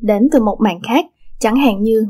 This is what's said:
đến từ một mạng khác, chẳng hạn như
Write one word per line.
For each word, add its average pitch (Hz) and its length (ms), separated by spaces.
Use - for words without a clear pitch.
đến 214 320
từ 269 100
một 208 180
mạng 185 280
khác, 277 180
chẳng 226 180
hạn 226 260
như 220 280